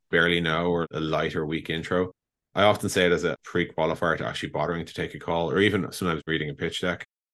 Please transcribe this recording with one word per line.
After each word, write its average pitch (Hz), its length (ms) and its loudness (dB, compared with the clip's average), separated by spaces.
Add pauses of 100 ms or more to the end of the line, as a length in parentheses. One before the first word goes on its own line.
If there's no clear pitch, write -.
(120)
barely 87 280 4
know 85 280 0
or 85 240 0
a 78 80 -6
light 78 360 -2
or 80 100 -2
weak 78 240 -4
intro, 90 420 -2 (420)
I 98 100 2
often 104 260 4
say 92 160 4
it 87 60 6
as 82 140 2
a 78 180 0
pre-qualifier 82 760 0
to - 60 -4
actually 64 240 -6
bothering 82 360 -2
to - 80 -16
take 78 220 -6
a 73 40 -10
call, 85 320 0
or 80 80 2
even 101 320 4
sometimes 82 360 -2
reading 76 240 -2
a - 20 -6
pitch - 280 -6
deck. 90 240 -2 (280)